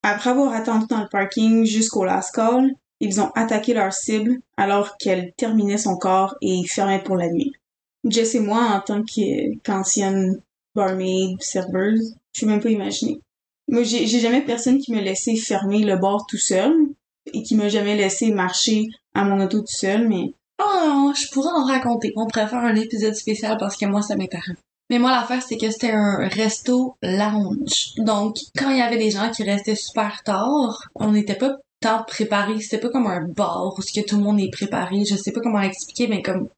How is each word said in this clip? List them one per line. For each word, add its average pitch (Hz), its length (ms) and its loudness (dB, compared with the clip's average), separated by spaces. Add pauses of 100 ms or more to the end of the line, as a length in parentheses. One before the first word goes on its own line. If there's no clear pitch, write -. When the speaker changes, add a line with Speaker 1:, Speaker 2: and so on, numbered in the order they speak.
Speaker 1:
Après 214 260 0
avoir 254 240 4
attendu 220 340 2
dans 220 140 0
le 196 80 -4
parking 220 560 4
jusqu'au 214 400 2
last 185 280 -2
call, 247 380 4 (280)
ils 208 200 0
ont 208 140 0
attaqué 226 400 0
leur 196 180 2
cible 226 480 0 (160)
alors 202 420 0
qu'elle 180 380 -2
terminait 214 440 0
son 190 180 -2
corps 190 440 2
et 185 260 0
fermait 196 340 0
pour 190 160 -2
la 170 120 0
nuit. 170 220 -2 (560)
Jess 226 280 2
et 233 40 4
moi, 214 220 2
en 202 180 2
tant 208 220 -2
que, 220 600 -2
qu'ancienne 190 760 0 (360)
barmaid, 185 680 0
serveuse, 196 720 -2 (180)
je - 80 -8
peux 214 100 2
même 208 100 2
pas 233 80 0
imaginer. 202 500 -2 (480)
Moi, 240 160 2
j'ai, 226 220 0
j'ai 233 140 2
jamais 240 220 2
personne 254 360 2
qui 262 160 -2
me 214 80 0
laissait 190 340 -2
fermer 202 440 0
le 202 180 2
bar 196 320 0
tout - 80 -6
seul 196 360 2 (600)
et - 100 -4
qui - 120 0
m'a 208 120 4
jamais 208 300 2
laissé 202 340 2
marcher 208 540 0 (280)
à 196 120 2
mon 196 180 2
auto 208 160 0
tout 214 80 -4
seul, 214 400 0
mais 196 240 0 (280)
Speaker 2:
Oh, 311 560 2
je - 160 -4
pourrais 294 200 0
en 294 140 2
raconter. 240 500 0
On 220 100 -2
pourrait 214 220 -2
faire 240 160 -2
un 226 120 2
épisode 220 380 0
spécial 214 460 -2
parce 196 180 -4
que 208 80 -2
moi, 202 160 2
ça 202 140 -2
m'est 190 180 -4
arrivé. 170 240 -10 (320)
Mais 240 100 2
moi, 247 120 4
l'affaire, 247 320 0
c'est 220 140 -6
que 220 120 0
c'était 226 220 -2
un 208 380 2
resto 247 720 0
lounge. 208 960 -2
Donc, 214 400 0 (200)
quand 269 140 0
il 262 60 2
y 254 40 2
avait 233 160 0
des 214 140 2
gens 202 180 -2
qui 226 140 -6
restaient 202 320 0
super - 480 -4
tard, 226 580 0 (140)
on 214 160 0
n'était 208 240 2
pas 269 220 -2 (220)
tant 220 280 0
préparés. 208 520 -2
C'était 214 200 -4
pas 240 100 -4
comme 247 160 0
un 180 220 -2
bar 180 500 -4
où 190 40 -8
ce - 120 -8
que 208 120 -2
tout 208 120 0
le 202 60 4
monde 208 160 2
est 190 100 0
préparé. 190 560 -2
Je 196 100 0
sais 190 160 -4
pas 226 100 -4
comment 208 200 0
expliquer, 196 460 -4
mais 202 160 -2
comme 190 340 -4